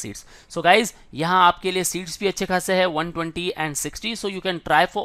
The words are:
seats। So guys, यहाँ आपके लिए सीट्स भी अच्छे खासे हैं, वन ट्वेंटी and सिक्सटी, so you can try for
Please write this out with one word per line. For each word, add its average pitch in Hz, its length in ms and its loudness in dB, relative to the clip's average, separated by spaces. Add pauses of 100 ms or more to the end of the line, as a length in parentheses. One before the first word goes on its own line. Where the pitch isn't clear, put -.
seats। 101 220 -12 (300)
So 170 120 -6
guys, 196 280 6 (220)
यहाँ 170 320 2
आपके 180 260 2
लिए 180 120 0
सीट्स 175 360 -6
भी 202 60 0
अच्छे 190 200 -2
खासे 185 280 0
हैं, 185 120 4
वन 165 260 -2
ट्वेंटी 165 480 -6
and 151 160 -4
सिक्सटी, - 400 -8
so 202 140 -6
you 190 160 -8
can 175 220 -4
try 156 120 4 (140)
for 202 100 -4